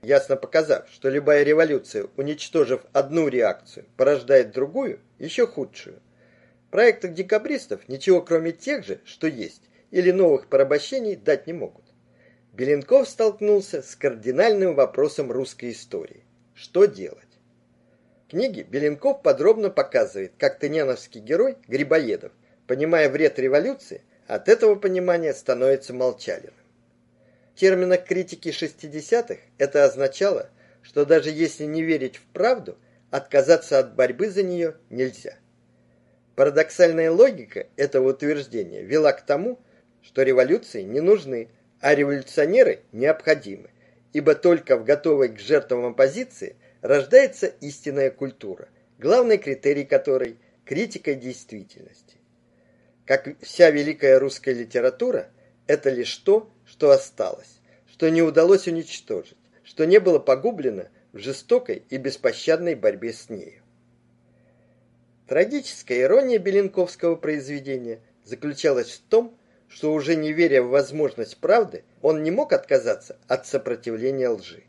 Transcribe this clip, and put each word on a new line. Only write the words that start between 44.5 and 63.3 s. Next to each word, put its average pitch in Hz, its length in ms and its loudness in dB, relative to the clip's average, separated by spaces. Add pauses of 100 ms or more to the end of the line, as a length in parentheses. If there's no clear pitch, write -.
в 113 80 -8
готовой 143 440 2
к 113 100 -10
жертвам 123 480 -2
оппозиции 135 720 -2 (240)
рождается 185 680 4
истинная 139 640 -6
культура, 120 580 -14 (300)
главный 220 380 2
критерий 143 480 -2
которой — 131 540 -2 (260)
критика 160 500 -6
действительности. - 1000 -18 (880)
Как 135 240 0 (140)
вся 170 280 6
великая 147 480 2
русская 131 360 -4
литература, 123 760 -4 (380)
это 147 240 0
лишь 123 280 -6
то, 214 320 0 (140)
что - 260 0
осталось, - 720 -2 (300)
что - 180 -2
не 165 140 2
удалось 165 440 4
уничтожить, 160 720 -10 (260)
что - 220 -4
не 190 160 8
было 180 180 2
погублено 135 640 -2 (280)
в - 60 -20
жестокой 135 720 -4
и 131 60 -10
беспощадной 147 800 -4
борьбе 107 360 -4
с - 160 -18
нею. - 340 -18 (1600)